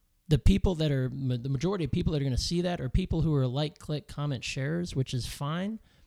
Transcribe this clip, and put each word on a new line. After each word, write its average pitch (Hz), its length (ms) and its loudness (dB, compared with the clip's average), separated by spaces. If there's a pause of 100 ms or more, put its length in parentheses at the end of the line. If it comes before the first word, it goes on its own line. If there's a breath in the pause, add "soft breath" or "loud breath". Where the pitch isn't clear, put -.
(280)
the 151 100 4
people 190 380 6
that 156 140 2
are, 131 200 0
ma-, 131 260 -2
the 123 140 -4
majority 165 340 0
of 135 80 -4
people 160 220 2
that 139 80 2
are - 20 0
gonna 131 140 0
see 175 240 0
that 175 180 -2
are 135 80 -4
people 170 320 0
who 156 140 4
are 135 120 4
like, 147 320 -2
click, - 300 -8
comment, 143 340 -4
sharers, 160 540 -4
which 131 160 -2
is 123 140 -4
fine, 180 520 -6 (280 soft breath)